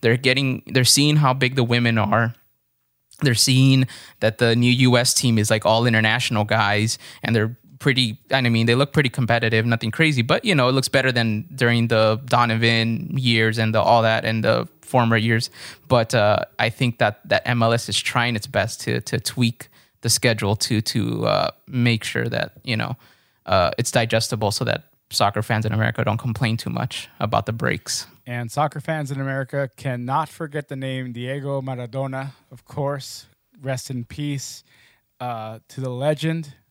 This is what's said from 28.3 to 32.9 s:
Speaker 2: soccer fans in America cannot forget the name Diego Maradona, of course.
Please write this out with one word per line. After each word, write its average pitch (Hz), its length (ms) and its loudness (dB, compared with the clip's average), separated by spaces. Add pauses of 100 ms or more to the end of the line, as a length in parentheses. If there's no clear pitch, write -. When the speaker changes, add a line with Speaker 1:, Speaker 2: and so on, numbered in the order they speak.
Speaker 2:
soccer 147 280 -2
fans 151 300 -6
in 139 100 -6
America 135 560 -4
cannot 131 520 -4
forget 147 400 -10
the 139 80 -10
name 131 360 -8
Diego 135 480 -6
Maradona, 131 720 -8 (180)
of - 140 -20
course. 139 600 -8 (340)